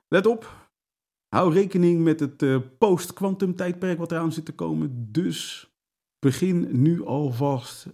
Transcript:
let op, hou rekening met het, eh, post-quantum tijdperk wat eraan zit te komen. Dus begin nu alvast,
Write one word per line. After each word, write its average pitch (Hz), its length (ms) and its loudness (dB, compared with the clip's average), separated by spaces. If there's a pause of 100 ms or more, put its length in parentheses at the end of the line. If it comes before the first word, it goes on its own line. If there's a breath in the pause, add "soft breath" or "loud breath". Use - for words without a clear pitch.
let 190 180 2
op, - 420 -2 (600)
hou 160 240 2
rekening 175 500 4
met 156 180 2
het, 139 220 -4
eh, 135 140 2 (220)
post-quantum 190 800 0
tijdperk 180 420 -4
wat 170 140 -6
eraan 165 200 -2
zit 160 120 -8
te 151 100 -14
komen. 156 580 -4
Dus - 580 -6 (480)
begin 156 640 2
nu 165 220 4
alvast, 135 880 -4